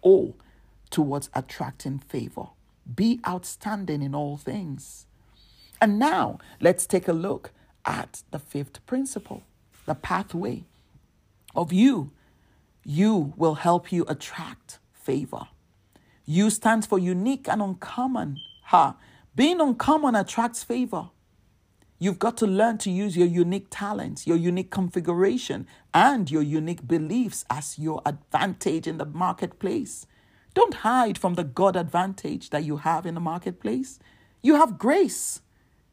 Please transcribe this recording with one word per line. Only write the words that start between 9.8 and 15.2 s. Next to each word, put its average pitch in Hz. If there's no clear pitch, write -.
the 151
pathway 175
of 170
you. 190
You 165
will 156
help 170
you 170
attract -
favor. -